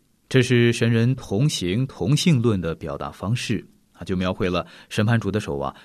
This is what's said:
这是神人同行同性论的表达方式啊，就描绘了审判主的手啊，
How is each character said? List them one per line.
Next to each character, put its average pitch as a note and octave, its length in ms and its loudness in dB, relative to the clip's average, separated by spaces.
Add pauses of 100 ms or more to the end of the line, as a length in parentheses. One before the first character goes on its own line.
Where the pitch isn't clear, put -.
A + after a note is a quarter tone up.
(280)
这 C3 140 4
是 A#2+ 320 4
神 A#2 180 0
人 A#2 220 2
同 B2 340 -2
行 A2 380 -2
同 G#2 280 -2
性 D3 280 4
论 A2 180 2
的 E2 140 -4
表 D2 240 -8
达 C#2+ 120 -8
方 G2 240 -4
式 A#2 320 -4 (260)
啊， - 120 -16
就 G2 100 -4
描 F#2 200 0
绘 F#2 160 -2
了 E2+ 160 -2 (240)
审 G#2+ 160 0
判 A#2 120 2
主 G2 120 -2
的 G#2 100 -2
手 D2 180 -6
啊， C#2 160 -6 (100)